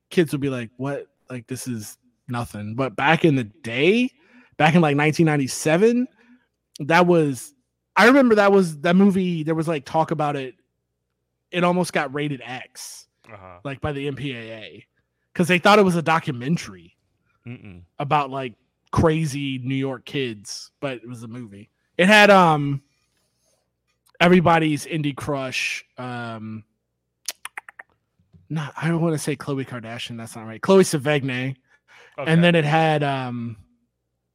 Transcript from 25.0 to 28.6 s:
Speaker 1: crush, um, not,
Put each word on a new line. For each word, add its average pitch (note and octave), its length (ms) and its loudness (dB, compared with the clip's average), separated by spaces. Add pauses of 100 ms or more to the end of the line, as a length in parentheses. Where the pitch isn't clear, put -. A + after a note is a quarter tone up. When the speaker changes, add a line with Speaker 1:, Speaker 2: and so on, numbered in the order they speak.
Speaker 1:
crush, - 680 -6 (140)
um, A2+ 640 -12 (1900)
not, D3 260 -8